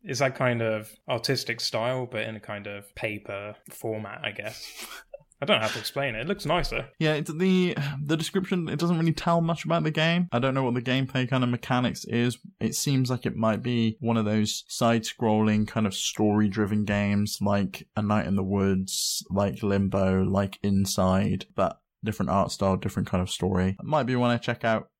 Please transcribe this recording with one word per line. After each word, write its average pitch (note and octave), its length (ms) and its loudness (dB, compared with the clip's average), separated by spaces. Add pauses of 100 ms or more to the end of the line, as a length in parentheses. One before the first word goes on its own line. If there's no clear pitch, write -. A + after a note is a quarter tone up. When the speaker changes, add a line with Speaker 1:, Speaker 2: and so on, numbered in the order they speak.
Speaker 1:
It's C#3 160 -6
that C3+ 160 0
kind B2 280 0
of A2 280 -2 (180)
artistic A#2+ 520 -2
style, B2 500 -2
but A2 120 -6
in A2 120 -6
a G#2 60 -12
kind G2+ 260 -10
of G2+ 300 -14
paper G#2 580 -8 (160)
format, A2 540 -8
I G#2+ 80 -4
guess. G#2 340 -12 (260)
<laughs> - 500 -16
I C#3 40 -6
don't E3+ 120 2
know A2 80 0
how G#2+ 60 -2
to A#2 60 -6
explain C3+ 360 -4
it. A2 60 -6
It C3 80 -6
looks G3+ 160 -6
nicer. C#3+ 440 -2 (100)
Speaker 2:
Yeah, D#3 160 2
it's D3+ 180 -4
the, F#3 420 4 (300)
the D3+ 140 2
description, F3+ 500 0
it D3 100 -2
doesn't E3+ 200 4
really E3 160 4
tell E3+ 260 2
much E3 240 0
about E3 200 2
the D#3 60 2
game. E3+ 420 2
I A#2+ 60 2
don't C3 140 2
know C3+ 120 0
what A#2+ 100 2
the B2 80 0
gameplay B2+ 440 0
kind C3 160 2
of B2 60 2
mechanics B2 560 0
is. A#2+ 320 0 (240)
It A#2 140 -2
seems C3 360 0
like B2+ 140 -4
it - 120 -2
might A2 260 0
be A#2 380 0
one A#2 180 0
of A2 80 0
those G#2+ 420 0
side-scrolling G#2+ 1000 2
kind A2 200 0
of F#2+ 80 -2
story-driven G#2+ 920 2
games G2+ 560 0
like G2+ 560 0
A G#2+ 60 -2
Night G#2 240 2
in G2 100 0
the G2 80 0
Woods, G2 840 0
like G2 320 0
Limbo, G2 600 2
like G2 380 0
Inside, F#2+ 920 2
but F2+ 260 0 (240)
different G2+ 260 -2
art F#2+ 220 2
style, F#2+ 240 2
different G2 320 -2
kind F2+ 140 0
of F#2 80 -4
story. F#2+ 500 0
It - 60 -16
might D3+ 180 2
be B2+ 120 0
one B2 140 2
I A#2+ 60 2
check A#2 260 -4
out A2+ 380 0